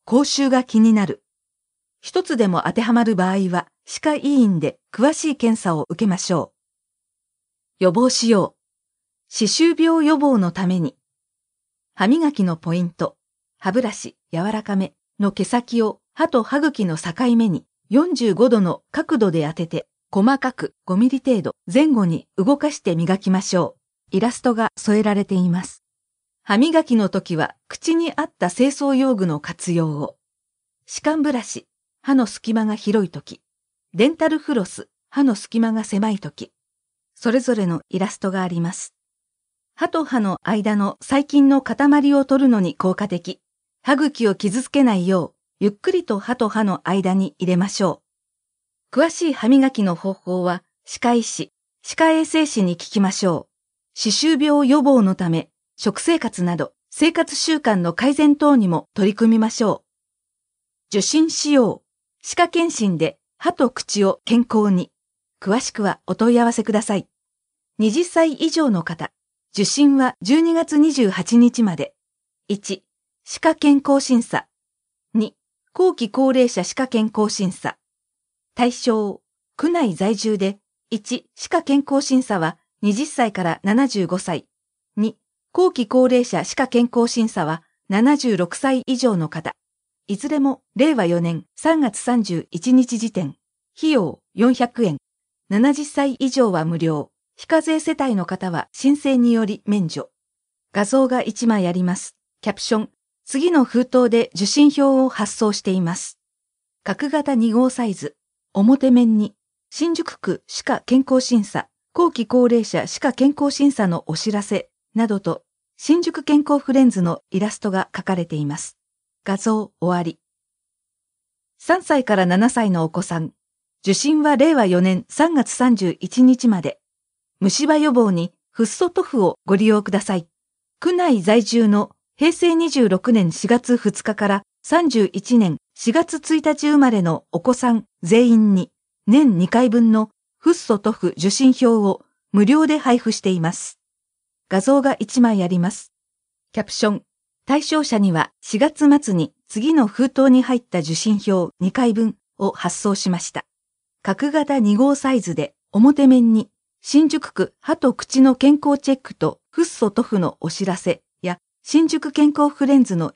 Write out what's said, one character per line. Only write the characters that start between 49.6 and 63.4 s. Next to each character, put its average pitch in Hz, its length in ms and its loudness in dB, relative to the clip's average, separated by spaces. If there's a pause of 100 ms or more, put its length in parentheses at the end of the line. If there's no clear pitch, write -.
き 233 140 -4
の 185 100 0
方 190 200 -6
法 180 300 -6
は、 180 200 -4 (220)
歯 - 160 -16
科 240 120 0
医 240 80 2
師、 - 320 -10 (300)
歯 - 140 -14
科 320 140 4
衛 320 140 2
生 311 220 -2
士 226 160 -2
に 175 100 0
聞 - 180 -14
き - 80 -4
ま 190 120 2
し 196 160 -4
ょ 165 200 -4
う。 - 40 -20 (420)
歯 - 180 -4
周 311 260 0
病 294 300 2
予 285 140 4
防 262 220 4
の 190 100 2
た 180 160 -4
め、 165 200 -4 (280)
食 - 220 -4
生 330 200 0
活 220 240 -6
な 175 140 -2
ど、 151 160 -8 (180)
生 320 200 0
活 330 240 -4
習 320 220 -2
慣 233 200 0
の 170 160 -2
改 262 200 0
善 294 220 4
等 294 200 2
に 214 120 2
も 170 260 -2
取 202 160 0
り 208 60 -4
組 226 160 2
み 226 80 4
ま 220 100 0
し - 140 -4
ょ 196 200 -2
う。 - 1120 -20
受 202 60 0
診 320 300 0
し 294 220 -2
よ 240 220 2
う。 - 60 -20 (400)
歯 - 140 -12
科 339 140 2
健 339 200 0
診 190 300 -2
で、 160 180 -4 (220)
歯 339 120 -2